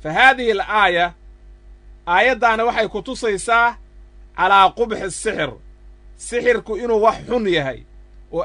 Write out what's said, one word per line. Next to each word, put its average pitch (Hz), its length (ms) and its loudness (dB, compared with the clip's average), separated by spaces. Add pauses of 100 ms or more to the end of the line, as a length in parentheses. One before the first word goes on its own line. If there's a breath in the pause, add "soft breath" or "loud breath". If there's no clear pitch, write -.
"فهذه 240 480 2
الآية، 185 600 0 (920)
aayaddaana 226 580 2
waxay 226 220 0
ku 202 140 -8
tusaysaa 233 760 -2 (600)
calaa 190 400 6
qubxi 208 340 -4
sixir, 156 400 -6 (640)
sixirku 233 600 -2
inuu 226 240 0
wax 220 140 4 (120)
xun 226 200 -2
yahay 143 320 -2 (540)
oo 165 120 -4